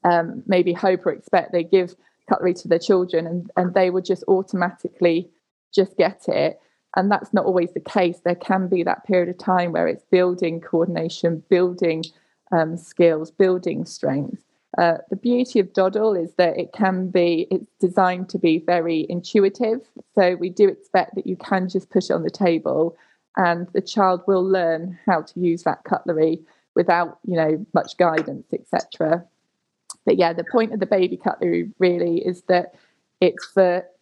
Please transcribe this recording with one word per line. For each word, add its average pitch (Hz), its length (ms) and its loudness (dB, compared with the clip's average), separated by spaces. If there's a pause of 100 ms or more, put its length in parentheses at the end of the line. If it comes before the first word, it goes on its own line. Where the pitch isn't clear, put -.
um, 170 420 0
maybe 180 260 2
hope 180 320 0
or 170 80 0
expect - 400 -2
they 170 120 0
give 180 320 0 (320)
cutlery 180 260 0
to - 140 -14
their 170 100 2
children 180 480 0
and, 170 300 -8
and 180 180 -2
they 185 160 4
would 185 140 -4
just 190 240 -4
automatically 180 1000 -2 (460)
just 185 220 0
get 190 320 0
it. 151 320 -2 (340)
And 190 160 2
that's - 240 -4
not 190 100 2
always 175 280 0
the 165 80 -8
case. 175 400 -2
There 175 140 -2
can 185 340 -2
be 180 140 0
that - 220 -4
period 180 240 0
of 180 100 -10
time 175 340 0
where 165 140 0
it's 160 180 -6
building 180 560 0
coordination, 170 920 -2
building, 180 540 0 (480)
um, 165 240 0
skills, 165 540 0
building 180 540 0
strength. - 580 -6 (360)
Uh, 170 200 2 (120)
the 208 60 -6
beauty 247 420 0
of 185 140 0
Doddle 202 420 2
is 170 200 -4
that 170 240 2
it 175 140 -6
can 185 380 -2
be, 175 400 2
it's 190 200 -4 (100)
designed 185 500 0
to 190 80 -6
be 165 200 2
very 165 500 -2
intuitive. 202 720 0 (340)
So 180 220 4
we 175 140 -4
do 196 180 4
expect - 460 -4
that 196 120 -8
you 185 100 -6
can 185 320 -4
just 185 220 -6
push 185 200 0
it - 20 2
on 165 100 -2
the 156 80 -4
table 165 680 0 (400)
and 175 360 0
the - 80 -2
child 185 460 0
will 185 180 2
learn 175 600 -2
how 170 160 2
to - 180 -12
use 170 240 -2
that - 200 -4
cutlery 160 560 -2 (340)
without, 175 520 0
you 180 100 -2
know, 160 360 0
much - 240 -2
guidance, 160 560 0
et - 160 -8
cetera. 170 560 -2 (800)
But - 140 4
yeah, 170 140 4
the 170 120 -6
point 226 280 0
of 220 80 -4
the 190 60 -2
baby 185 300 2
cutlery 175 640 -2
really 175 400 2
is 180 240 -6
that 175 320 0 (460)
it's - 260 0
for 180 380 2 (180)